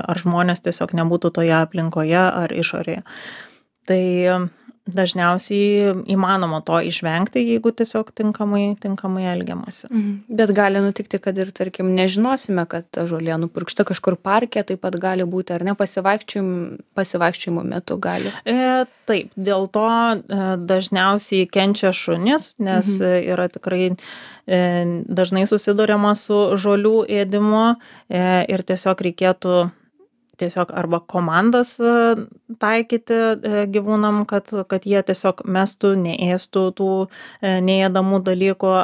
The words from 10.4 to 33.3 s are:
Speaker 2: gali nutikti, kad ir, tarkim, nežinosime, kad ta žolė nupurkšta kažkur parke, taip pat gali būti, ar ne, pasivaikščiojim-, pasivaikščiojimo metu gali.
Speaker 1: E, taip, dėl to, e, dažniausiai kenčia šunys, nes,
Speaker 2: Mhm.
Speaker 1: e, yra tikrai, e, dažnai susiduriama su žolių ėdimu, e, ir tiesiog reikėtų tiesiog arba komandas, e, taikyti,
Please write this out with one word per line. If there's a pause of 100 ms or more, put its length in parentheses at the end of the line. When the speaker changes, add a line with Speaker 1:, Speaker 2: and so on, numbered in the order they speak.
Speaker 2:
gali
nutikti,
kad
ir,
tarkim,
nežinosime,
kad
ta
žolė
nupurkšta
kažkur
parke,
taip
pat
gali
būti,
ar
ne,
pasivaikščiojim-, (160)
pasivaikščiojimo
metu
gali. (120)
Speaker 1:
E, (220)
taip,
dėl
to,
e,
dažniausiai
kenčia
šunys,
nes,
Speaker 2:
Mhm.
Speaker 1:
e,
yra
tikrai, (480)
e,
dažnai
susiduriama
su
žolių
ėdimu, (300)
e,
ir
tiesiog
reikėtų (720)
tiesiog
arba
komandas,
e, (340)
taikyti, (200)